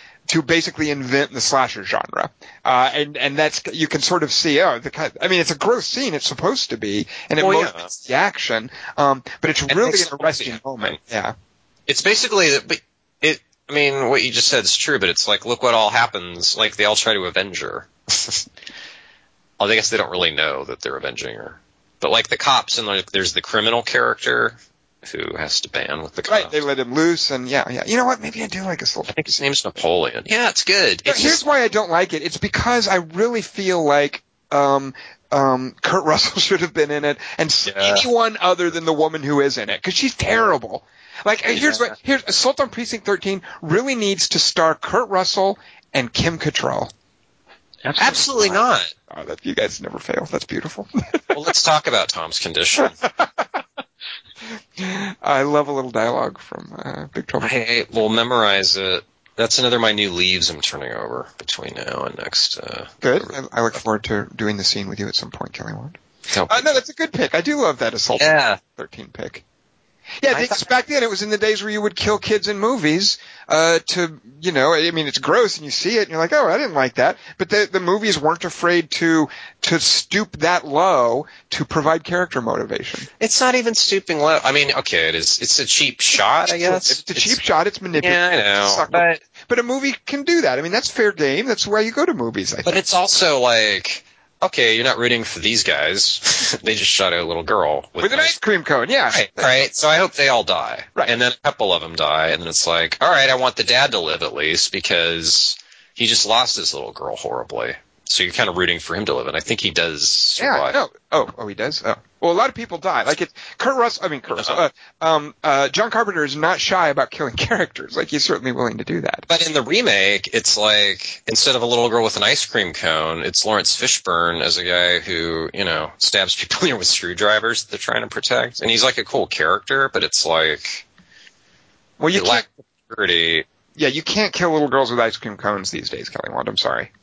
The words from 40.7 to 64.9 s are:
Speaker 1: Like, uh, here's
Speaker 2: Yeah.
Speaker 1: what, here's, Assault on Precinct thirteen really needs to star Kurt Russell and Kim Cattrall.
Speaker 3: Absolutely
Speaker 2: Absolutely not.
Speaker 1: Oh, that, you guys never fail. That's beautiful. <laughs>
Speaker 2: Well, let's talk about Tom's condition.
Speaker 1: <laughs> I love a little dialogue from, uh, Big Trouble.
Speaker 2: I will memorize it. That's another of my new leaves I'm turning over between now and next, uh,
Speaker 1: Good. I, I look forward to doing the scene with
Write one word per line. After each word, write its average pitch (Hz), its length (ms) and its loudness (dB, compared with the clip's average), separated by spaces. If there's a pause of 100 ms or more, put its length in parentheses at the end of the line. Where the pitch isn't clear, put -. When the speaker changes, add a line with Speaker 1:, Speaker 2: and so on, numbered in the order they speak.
Speaker 1:
Like, 214 200 2
uh, - 60 2
here's 240 300 0
Speaker 2:
Yeah. 233 80 0
Speaker 1:
what, - 120 -12
here's, 269 220 0
Assault 254 380 0
on 262 80 0
Precinct 226 360 -8
thirteen 196 360 -2 (200)
really 233 340 0
needs 196 340 0
to - 100 0
star 160 340 2
Kurt 214 360 -2
Russell 190 500 0 (340)
and 127 200 -2
Kim 165 260 0
Cattrall. - 500 -2 (920)
Speaker 3:
Absolutely 147 240 0
Speaker 2:
Absolutely 262 420 2
not. 185 440 2 (220)
Speaker 1:
Oh, 76 80 -12
that, 78 220 -10
you - 100 -4
guys - 260 -2
never - 180 -10
fail. - 300 -4
That's - 160 -4
beautiful. - 480 -8
<laughs> 277 40 -2 (320)
Speaker 2:
Well, 147 140 -4
let's - 200 0
talk 156 240 2
about 104 220 2
Tom's 82 300 -6
condition. 85 560 0
Speaker 1:
<laughs> - 40 -20 (2250)
I 139 220 2
love 147 240 2
a 143 40 -6
little 131 200 -4
dialogue 120 480 -2
from, - 380 -14
uh, - 360 -10
Big - 140 -8
Trouble. - 220 -2
Speaker 2:
I 120 420 0
will 110 180 2
memorize 110 680 2
it. 92 260 -2 (320)
That's 113 240 0
another 123 180 2
of 117 40 2
my 110 120 4
new 104 180 0
leaves 90 380 0
I'm 78 120 -8
turning 67 300 -6
over 57 360 -8 (100)
between - 380 -8
now 65 280 -8
and - 140 -8
next, - 420 -2
uh, 60 280 -12 (120)
Speaker 1:
Good. 131 320 2
I, 135 280 -6
I - 20 2
look 117 140 0
forward 107 300 -2
to 104 300 -2
doing 107 220 -2
the 98 60 -4
scene 98 260 -2
with 104 100 -10